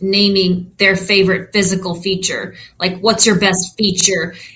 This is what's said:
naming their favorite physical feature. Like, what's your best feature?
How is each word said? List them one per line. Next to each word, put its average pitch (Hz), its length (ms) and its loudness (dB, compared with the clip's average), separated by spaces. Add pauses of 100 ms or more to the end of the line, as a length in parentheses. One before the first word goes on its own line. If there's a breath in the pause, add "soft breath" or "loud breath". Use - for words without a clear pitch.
naming 190 760 0
their 196 180 2
favorite 190 580 0
physical 185 440 0
feature. 180 580 -4 (240 loud breath)
Like, 185 220 -4
what's 220 260 2
your 214 140 4
best 185 360 -2
feature? 185 580 0 (220 loud breath)